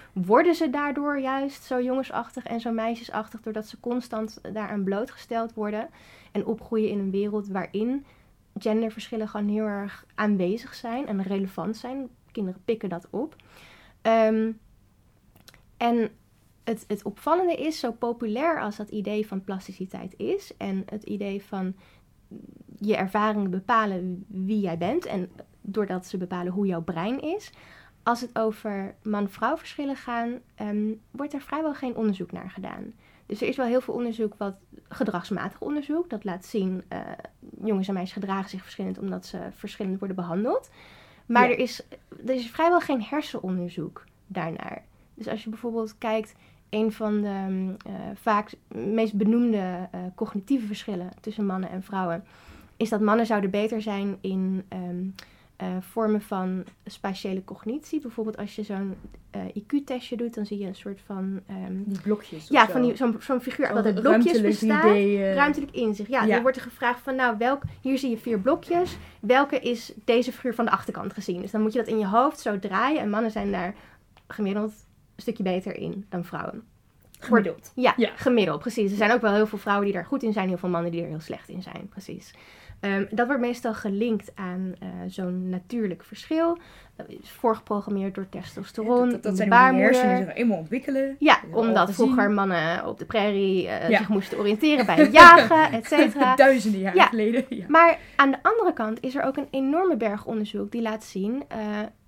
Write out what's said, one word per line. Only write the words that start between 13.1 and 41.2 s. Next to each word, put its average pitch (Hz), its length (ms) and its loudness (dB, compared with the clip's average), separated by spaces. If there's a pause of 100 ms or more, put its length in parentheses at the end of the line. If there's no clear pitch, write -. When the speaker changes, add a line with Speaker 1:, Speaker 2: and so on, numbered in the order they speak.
Speaker 1:
Ehm, 220 500 4 (1300)
en 233 320 2 (540)
het, 220 240 -6
het 208 160 -6
opvallende 339 520 0
is, 311 240 -4
zo 240 120 -4
populair 240 680 -2
als 208 140 -6
dat 208 140 -12
idee 214 380 -4
van 190 160 -8
plasticiteit 185 720 -10
is - 400 -6
en 190 280 -6
het 214 180 -12
idee 202 400 -8
van 190 320 -6 (1040)
je 208 160 0
ervaringen 208 540 0
bepalen 185 800 -2
wie 196 320 -2
jij 170 180 -2
bent 214 280 -2
en 185 240 -6 (320)
doordat 190 440 -4
ze - 120 -10
bepalen 180 360 -6
hoe 202 120 0
jouw 175 160 0
brein 180 400 -4
is, 349 300 -8 (520)
als 233 180 0
het 233 180 -8
over 208 640 -4
man-vrouw 214 540 -2
verschillen 277 380 -8
gaan, 240 440 -6 (160)
ehm, 208 360 -2 (200)
wordt 285 220 -8
er 277 80 -6
vrijwel 302 320 -4
geen 247 220 -6
onderzoek 190 360 -2
naar 185 180 -12
gedaan. - 440 -12 (320)
Dus 208 160 -8
er 254 60 0
is 254 80 -2
wel 262 100 -2
heel 247 160 2
veel - 120 -8
onderzoek, 226 440 -4
wat 196 180 -6 (340)
gedragsmatig 180 720 -6
onderzoek, 302 480 -4
dat 214 140 -10
laat 185 220 -8
zien, 185 420 -4
eh, - 120 -10 (640)
jongens 196 240 0
en 196 60 -4
meisjes 185 200 -6
gedragen 196 360 -6
zich 190 120 -12
verschillend 190 380 -10
omdat 185 260 -8
ze 180 140 -12 (120)
verschillend 190 480 -8
worden 190 180 -8
behandeld. 196 520 -4 (560)